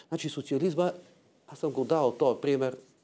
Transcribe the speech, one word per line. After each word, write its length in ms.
Значи 220
социализма, 640
аз 120
съм 120
го 140
дал 260
този 300
пример, 360